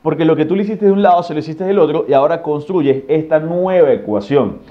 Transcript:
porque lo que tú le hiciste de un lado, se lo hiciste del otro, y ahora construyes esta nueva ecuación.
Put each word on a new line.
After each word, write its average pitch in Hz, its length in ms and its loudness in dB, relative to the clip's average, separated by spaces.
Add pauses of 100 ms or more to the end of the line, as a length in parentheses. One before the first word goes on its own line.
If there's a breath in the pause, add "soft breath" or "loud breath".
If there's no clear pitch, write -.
porque 156 200 -2
lo 160 140 2
que 156 80 0
tú 185 100 -2
le 202 80 0
hiciste 208 220 -2
de 196 60 4
un 196 100 0
lado, 180 200 4
se 170 120 -8
lo 151 80 -4
hiciste 160 240 -8
del 196 140 0
otro, 151 280 2
y 139 60 0
ahora 156 280 2
construyes 147 680 -2
esta 156 300 0
nueva 175 520 2
ecuación. 104 680 -2 (120 loud breath)